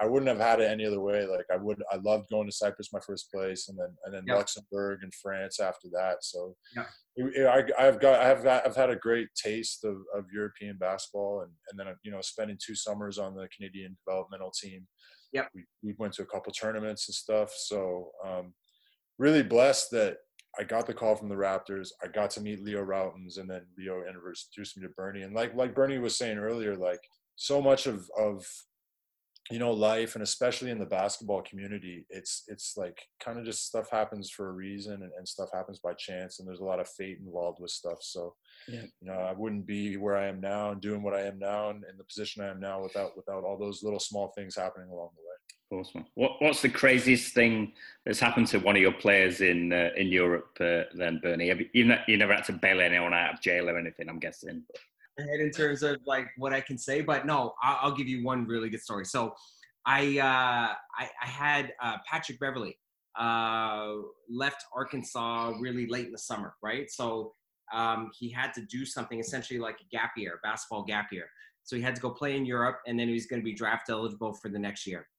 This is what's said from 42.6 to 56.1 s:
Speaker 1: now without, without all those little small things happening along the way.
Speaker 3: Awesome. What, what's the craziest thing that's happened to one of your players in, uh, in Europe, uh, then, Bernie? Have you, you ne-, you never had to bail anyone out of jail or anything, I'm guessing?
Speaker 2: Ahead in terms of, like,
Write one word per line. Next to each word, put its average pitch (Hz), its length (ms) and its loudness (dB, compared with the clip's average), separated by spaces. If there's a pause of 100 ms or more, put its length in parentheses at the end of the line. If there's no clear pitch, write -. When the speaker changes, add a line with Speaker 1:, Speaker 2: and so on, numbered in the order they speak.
Speaker 1:
now 98 220 -6
without, 95 340 -6
without 95 260 -6
all 95 160 -4
those 101 240 -6
little 104 180 -2
small 101 360 -4
things 98 200 -10
happening 92 340 -6
along 85 260 -10
the 82 60 -20
way. - 20 -20 (460)
Speaker 3:
Awesome. - 440 -8
What, 131 260 4
what's 151 220 4
the 139 80 4
craziest 127 640 6
thing 113 400 4 (320)
that's 107 120 0
happened 117 300 6
to 107 100 4
one 101 160 6
of 98 60 8
your 92 120 10
players 95 500 6
in, 87 280 6
uh, 87 280 4
in 98 100 4
Europe, 87 400 4 (120)
uh, 85 240 4 (100)
then, 85 280 0
Bernie? 87 260 2
Have 90 120 4
you, 87 140 -2
you 120 100 8
ne-, 117 240 8
you 110 80 8
never 101 180 6
had - 100 2
to - 100 -2
bail 92 260 4
anyone 87 320 4
out 87 220 2
of - 80 -10
jail 87 260 2
or 87 100 0
anything, 82 300 -6
I'm 82 100 -10
guessing? 80 440 -10 (560)
Speaker 2:
Ahead 147 220 -4
in 151 100 2
terms 147 320 2
of, 143 240 0
like, 131 200 0 (120)